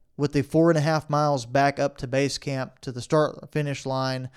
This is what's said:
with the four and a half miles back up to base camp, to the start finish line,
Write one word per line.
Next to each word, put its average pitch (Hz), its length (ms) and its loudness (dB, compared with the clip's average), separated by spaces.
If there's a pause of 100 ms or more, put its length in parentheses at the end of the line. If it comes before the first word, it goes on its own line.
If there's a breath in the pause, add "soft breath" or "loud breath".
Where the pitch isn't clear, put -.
(180)
with 143 160 -2
the 143 80 4
four 160 280 4
and 165 80 4
a 147 40 2
half 156 280 0
miles 147 360 0
back 139 340 2
up 139 180 -2
to 135 100 -8
base 139 300 0
camp, 135 440 -8
to 131 100 -10
the 120 100 -8
start - 500 0
finish 143 340 -4
line, 131 520 -4